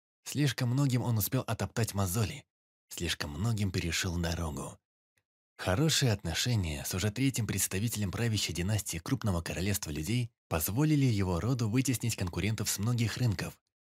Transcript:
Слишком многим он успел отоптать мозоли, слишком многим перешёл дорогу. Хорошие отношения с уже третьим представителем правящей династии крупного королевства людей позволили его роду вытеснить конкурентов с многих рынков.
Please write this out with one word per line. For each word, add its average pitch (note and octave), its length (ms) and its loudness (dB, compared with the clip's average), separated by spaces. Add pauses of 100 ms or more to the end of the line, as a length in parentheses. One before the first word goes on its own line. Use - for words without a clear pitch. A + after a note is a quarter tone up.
(260)
Слишком C3 440 0
многим B2+ 340 2
он A#2 140 2
успел B2 240 0
отоптать G#2+ 520 -2
мозоли, F#2+ 500 0 (460)
слишком D#2 420 -4
многим G2+ 400 0
перешёл E2+ 460 0
дорогу. D#2+ 640 -4 (800)
Хорошие B2+ 540 4
отношения E2+ 720 0
с - 120 -4
уже G2+ 160 0
третьим B2+ 340 0
представителем G2 640 -2
правящей A2 420 0
династии F2 440 -2
крупного F#2+ 440 0
королевства E2 500 -2
людей G#2 400 -2 (160)
позволили C3+ 580 2
его G2 340 2
роду A#2 300 0
вытеснить A#2+ 460 0
конкурентов G2 540 -2
с - 100 -2
многих A#2 380 0
рынков. A#2 400 0 (340)